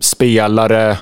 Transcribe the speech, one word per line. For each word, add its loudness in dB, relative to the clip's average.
spelare 0